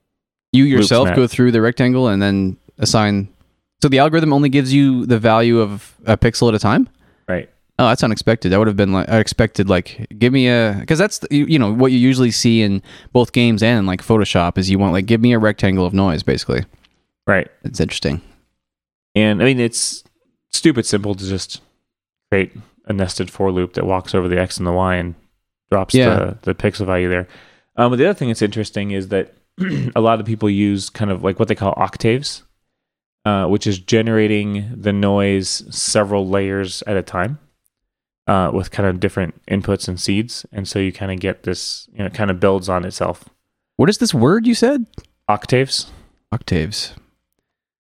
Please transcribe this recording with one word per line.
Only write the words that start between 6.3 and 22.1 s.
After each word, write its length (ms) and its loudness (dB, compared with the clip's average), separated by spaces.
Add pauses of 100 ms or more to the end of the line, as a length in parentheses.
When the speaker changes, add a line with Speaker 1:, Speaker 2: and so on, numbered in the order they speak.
Speaker 1:
at 60 2
a 40 0
time? 300 0 (400)
Speaker 2:
Right. 200 -6 (300)
Speaker 1:
Oh, 100 4
that's 160 2
unexpected. 480 0
That 60 4
would 100 4
have 80 0
been, 160 2
like, 160 -2
I 100 2
expected, 500 0
like, 380 -2 (120)
give 140 4
me 160 2
a, 380 0
'cause 120 2
that's 200 0
the, 120 -12
you, 160 2
you 120 2
know, 140 2
what 180 2
you 80 4
usually 320 4
see 320 2
in 200 -2 (300)
both 200 2
games 320 2
and 160 2
in, 60 0
like, 160 -2
Photoshop 560 0
is 120 0
you 80 2
want, 140 2
like, 140 -2
give 140 2
me 120 4
a 80 2
rectangle 440 0
of 80 -2
noise, 300 0
basically. 420 -2 (600)
Speaker 2:
Right. 220 0 (160)
Speaker 1:
It's 160 -6
interesting. 400 -4 (960)
Speaker 2:
And, 260 2
I 40 4
mean, 140 2
it's 440 -4 (480)
stupid 340 0
simple 300 -4
to 100 -12
just 340 -8 (720)